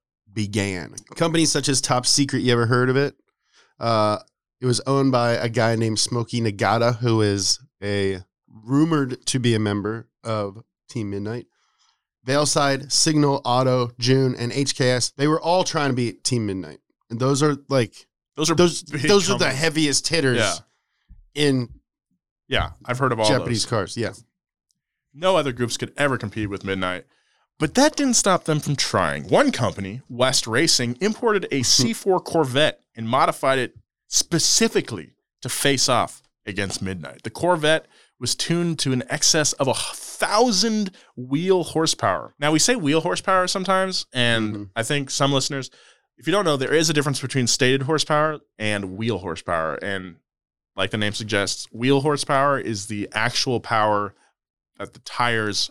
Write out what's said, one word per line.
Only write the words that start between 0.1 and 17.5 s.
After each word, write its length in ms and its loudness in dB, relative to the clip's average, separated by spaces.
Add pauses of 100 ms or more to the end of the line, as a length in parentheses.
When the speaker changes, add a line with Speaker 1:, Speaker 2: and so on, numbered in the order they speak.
Speaker 1:
began. 640 -4 (200)
Companies 360 2
such 180 -2
as 120 0
Top 260 0
Secret, 320 0
you 120 2
ever 140 2
heard 240 2
of 80 2
it? 180 0 (640)
Uh, 380 2 (420)
it 60 -4
was 220 0
owned 240 2
by 220 2
a 160 -2
guy 260 2
named 240 0
Smokey 420 -2
Nagata, 560 0
who 240 2
is 380 0 (240)
a 360 -2 (480)
rumored 600 0
to 120 0
be 140 2
a 60 2
member 480 -4 (160)
of 400 -6 (260)
Team 220 -6
Midnight. 340 -8 (800)
Veilside, 680 0
Signal, 540 2
Auto, 540 2
June, 360 2
and 160 -4
H 240 -2
K 160 2
S, 200 0
they 160 -2
were 120 2
all 240 2
trying 260 -2
to 60 -2
be 180 -2
Team 340 -4
Midnight. 320 -8 (300)
And 100 -8
those 240 2
are, 140 2 (120)